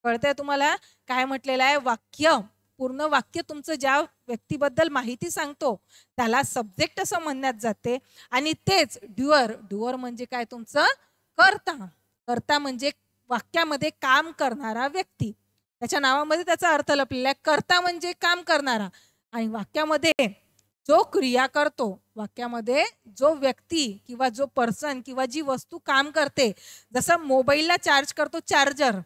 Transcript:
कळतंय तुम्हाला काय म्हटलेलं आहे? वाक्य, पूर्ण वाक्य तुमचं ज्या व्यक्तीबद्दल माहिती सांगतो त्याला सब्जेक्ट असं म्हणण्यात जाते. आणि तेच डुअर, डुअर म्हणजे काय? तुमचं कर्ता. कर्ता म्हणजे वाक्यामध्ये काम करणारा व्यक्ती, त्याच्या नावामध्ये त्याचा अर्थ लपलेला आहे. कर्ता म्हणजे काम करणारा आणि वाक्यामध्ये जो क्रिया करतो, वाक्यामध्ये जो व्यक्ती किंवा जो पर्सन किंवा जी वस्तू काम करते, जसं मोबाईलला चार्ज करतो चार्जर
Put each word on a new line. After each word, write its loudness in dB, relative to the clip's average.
कळतंय 0
तुम्हाला 0
काय 0
म्हटलेलं -2
आहे? 4
वाक्य, 0
पूर्ण -6
वाक्य -2
तुमचं -8
ज्या 2
व्यक्तीबद्दल -2
माहिती -6
सांगतो -4
त्याला 2
सब्जेक्ट -4
असं -2
म्हणण्यात -2
जाते. -4
आणि 0
तेच 2
डुअर, 4
डुअर -4
म्हणजे -10
काय? -6
तुमचं 0
कर्ता. 4
कर्ता 0
म्हणजे -4
वाक्यामध्ये -2
काम 2
करणारा -4
व्यक्ती, -6
त्याच्या -8
नावामध्ये 2
त्याचा 2
अर्थ 0
लपलेला 0
आहे. -4
कर्ता 2
म्हणजे -4
काम 0
करणारा 0
आणि -4
वाक्यामध्ये 0
जो 6
क्रिया 0
करतो, -2
वाक्यामध्ये -4
जो 4
व्यक्ती -2
किंवा -2
जो -2
पर्सन -2
किंवा -4
जी -6
वस्तू -6
काम 2
करते, 2
जसं 2
मोबाईलला 2
चार्ज 2
करतो -4
चार्जर 2